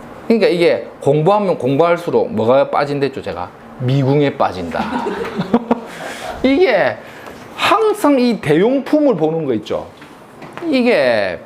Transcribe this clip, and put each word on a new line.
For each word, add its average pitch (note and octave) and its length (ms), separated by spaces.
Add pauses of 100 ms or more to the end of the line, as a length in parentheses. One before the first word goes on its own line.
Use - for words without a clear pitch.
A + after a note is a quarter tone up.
(280)
그러니까 G#3+ 200
이게 E3 400 (140)
공부하면 E3+ 580
공부할수록 C#3 720
뭐가 A#2+ 400
빠진댔죠, C#3 500
제가? F2 280 (300)
미궁에 C3+ 580
빠진다. F#2 440
<laughs> - 920 (680)
이게 B3+ 540 (580)
항상 F#4 640
이 A#3+ 220
대용품을 B3+ 720
보는 D#3 300
거 B2+ 100
있죠. E2 320 (840)
이게 C3+ 760